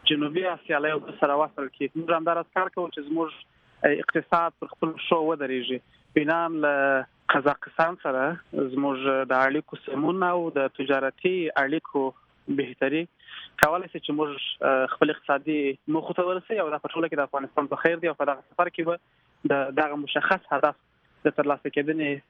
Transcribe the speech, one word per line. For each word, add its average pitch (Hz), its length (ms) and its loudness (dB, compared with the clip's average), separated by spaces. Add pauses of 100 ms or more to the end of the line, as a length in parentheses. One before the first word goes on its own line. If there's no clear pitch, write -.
(120)
جنوبي 151 360 -2
آسیا 160 320 -4
له 151 100 0
یو 151 100 -2
بل 151 200 -12
سره 143 240 2
وصل 139 240 -4
کړي. 139 200 -6 (100)
موږ 165 200 -6
همداراز 165 360 -2
کار 185 220 0
کوو 175 140 -4
چې - 100 -12 (100)
زموږ، 160 200 0 (540)
آه، 147 200 6
اقتصاد 170 560 0
پر 143 80 -10
خپل - 300 -4
پښو 170 300 2
ودرېږي. 131 520 -2 (360)
بنان 160 460 2
له 139 440 4 (300)
قزاقستان 147 680 0
سره 131 200 0 (300)
زموږ 135 440 0 (340)
د - 20 4 (120)
اړیکو 143 280 0 (120)
سمون 151 380 0
او 175 260 0
د 139 180 0 (120)
تجارتي 135 580 -2 (260)
اړیکو 135 500 -2 (460)
بهتري 135 480 -2 (560)
کولای 170 280 0
شي 175 80 -10
چې - 200 -6
موږ، 151 100 2 (380)
آه، 131 260 4
خپل 151 160 4
اقتصادي 139 680 0 (180)
موخو 170 180 -2
ته 180 140 0
ورسوي 185 320 -2
او 160 100 0
دا 147 80 -4
په - 160 -8
ټوله 165 160 -2
کې 156 60 -4
د 143 40 0
افغانستان 139 540 -2
په - 100 -2
خیر 165 200 -2
دی 170 40 -2
او 151 140 -2
په 139 80 0
دغه 135 120 -6 (100)
سفر 175 180 0
کې 170 180 -6
به 170 80 -2 (560)
د 135 280 0
دغه 147 160 0
مشخص 147 580 -2
هدف 143 220 2 (500)
د 147 120 2
ترلاسه 143 380 0
کېدنې 151 360 0 (180)